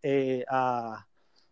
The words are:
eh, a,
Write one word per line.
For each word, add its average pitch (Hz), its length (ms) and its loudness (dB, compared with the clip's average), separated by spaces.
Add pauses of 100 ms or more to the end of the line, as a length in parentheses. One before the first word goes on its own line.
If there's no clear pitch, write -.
eh, 135 460 2
a, 120 580 -2 (440)